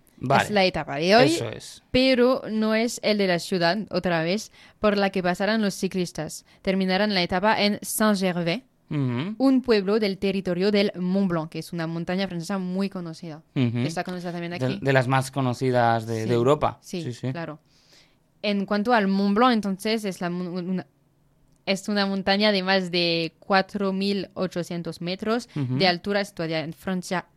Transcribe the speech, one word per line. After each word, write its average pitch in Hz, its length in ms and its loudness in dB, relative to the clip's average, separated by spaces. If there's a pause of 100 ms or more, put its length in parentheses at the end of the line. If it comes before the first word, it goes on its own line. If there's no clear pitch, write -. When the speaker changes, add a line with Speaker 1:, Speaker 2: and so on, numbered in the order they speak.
(160)
Speaker 1:
Vale. 127 280 2
Speaker 2:
Es - 60 -4
la 202 140 4
etapa 160 320 -2
de 175 200 4
hoy, 254 100 8
Speaker 1:
Eso 311 240 0
es. - 400 -16
Speaker 2:
pero 254 600 4
no 220 240 0
es 226 280 -2
el 214 160 2
de 202 80 2
la 175 140 2
ciudad, 175 380 0 (120)
otra 175 320 0
vez, 180 300 -2 (260)
por 208 180 2
la 196 140 2
que 196 120 -2
pasarán 196 380 0
los 202 140 0
ciclistas. 170 720 -6 (160)
Terminarán 190 520 2
la 180 80 2
etapa 190 380 2
en 208 220 2
Saint-Gervais, 185 800 0 (280)
Speaker 1:
Ujú. 139 480 -2
Speaker 2:
un 262 240 4
pueblo 214 360 2
del 196 200 -2
territorio 185 520 0
del 202 240 2
Mont 185 340 0
Blanc, 165 220 -2
que - 80 -10
es - 140 -10
una 170 140 -4
montaña 175 420 -4
francesa 180 300 -6
muy 185 300 -2
conocida. 165 540 -12 (140)
Speaker 1:
Ujú. 120 220 2
Speaker 2:
Está 165 260 -2
conocida 180 260 -8
también 170 260 -8
Speaker 1:
De, 127 80 -2
Speaker 2:
aquí. 131 160 -2
Speaker 1:
de 135 120 2
las 127 160 4
más 131 220 2
conocidas 123 760 2
de, 113 140 -4
de 110 80 -4
Speaker 2:
Sí, - 40 0
Speaker 1:
Europa. 123 480 2
Speaker 2:
sí, 180 220 -10
Speaker 1:
Sí, 127 100 -8
sí. 123 200 -6
Speaker 2:
claro. 160 260 -10 (840)
En 202 260 -2
cuanto 208 260 0
al 208 160 4
Mont 196 280 2
Blanc, 247 160 6
entonces, 208 520 -2
es 190 160 -8
la 175 100 -4
mon-, 180 400 -6
una, 185 160 -4 (800)
es 190 220 -2
una 202 180 0
montaña 196 460 2
de 190 100 0
más 185 280 0
de 170 500 0
cuatro 190 520 0
mil 196 420 -2
ochocientos 170 680 -6
metros 214 540 -4
Speaker 1:
Ujú. 127 200 -2
Speaker 2:
de 185 120 2
altura 202 360 -2
situada 165 360 -6
en 156 120 -8
Francia 185 540 -6 (100)